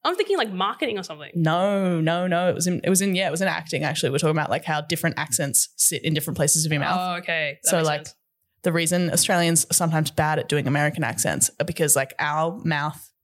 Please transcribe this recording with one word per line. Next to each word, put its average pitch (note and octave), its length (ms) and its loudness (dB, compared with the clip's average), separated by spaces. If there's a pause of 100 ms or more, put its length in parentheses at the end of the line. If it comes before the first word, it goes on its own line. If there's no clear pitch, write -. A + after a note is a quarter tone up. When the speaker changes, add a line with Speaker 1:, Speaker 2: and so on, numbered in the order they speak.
Speaker 1:
I'm E4+ 120 2
thinking, G4 220 0
like, A3+ 160 0
marketing G#3 440 -2
or F#3 60 -6
something. D3+ 320 -14
Speaker 2:
No, F3+ 640 2
no, E3+ 280 2
no. F3+ 220 2
It E3+ 60 2
was E3+ 100 -2
in, F3+ 180 0
it - 60 0
was F#3+ 120 4
in, G3 120 0
yeah, F#3 140 0
it D3 40 -2
was E3 100 -2
in F#3+ 80 0
acting, D#3+ 340 -4
actually. D3+ 280 0
We're D3 80 0
talking D#3+ 180 2
about, D3+ 120 -2
like, B2+ 140 -2
how D3+ 180 -2
different D#3+ 380 -2
accents D3 560 0
sit - 300 0
in D#3+ 80 0
different - 240 -4
places D#3 280 2
of D#3 60 0
your D3 80 0
mouth. C#3+ 200 0
Speaker 1:
Oh, F3+ 200 -4
okay. D#3 440 -4
That - 60 2
Speaker 2:
So, F#3+ 80 2
Speaker 1:
makes D#3+ 100 2
Speaker 2:
like, D3 180 0
Speaker 1:
sense. - 100 -18 (480)
Speaker 2:
the F3+ 80 2
reason E3+ 400 2
Australians E3+ 580 2
are - 40 -2
sometimes D#3+ 360 2
bad D#3 300 0
at - 80 -6
doing D3 180 0
American D3 380 0
accents - 560 -2
are - 60 0
because, D#3+ 320 2
like, C3+ 220 -2
our D#3 440 -2
mouth D3+ 480 -4 (120)